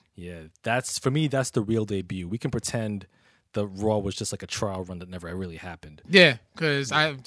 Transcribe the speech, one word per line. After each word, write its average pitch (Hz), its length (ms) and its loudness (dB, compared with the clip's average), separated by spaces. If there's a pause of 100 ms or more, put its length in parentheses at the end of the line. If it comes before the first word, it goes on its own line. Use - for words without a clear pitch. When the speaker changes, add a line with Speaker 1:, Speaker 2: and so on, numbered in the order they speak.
(160)
Speaker 1:
Yeah, 87 280 -12 (200)
that's, 123 340 0
for - 140 0
me, 156 160 4
that's 131 240 0
the 120 100 2
real 110 220 2
debut. 95 420 -4
We 95 120 -4
can 139 120 -2
pretend 110 560 -2 (460)
the 104 160 0
Raw 104 300 2
was 98 180 -2
just, - 160 -4
like, 98 120 -8
a 95 40 -10
trial 95 380 -4
run 90 140 -10
that 90 100 -14
never 87 260 -8
really 90 220 -6
happened. 80 500 -14
Speaker 2:
Yeah, 160 300 8 (180)
'cause 139 360 0
Speaker 1:
Yeah. 151 240 2 (100)